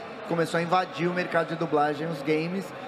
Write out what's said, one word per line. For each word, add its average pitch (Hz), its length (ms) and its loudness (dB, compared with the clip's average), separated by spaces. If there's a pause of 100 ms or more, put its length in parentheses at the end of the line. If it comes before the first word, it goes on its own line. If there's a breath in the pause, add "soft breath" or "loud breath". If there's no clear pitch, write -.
(280)
começou 165 300 0
a 170 40 2
invadir 175 480 2
o - 20 -2
mercado 170 360 0
de 165 80 -4
dublagem, 151 500 2
os 165 160 -4
games. 165 420 0 (220 loud breath)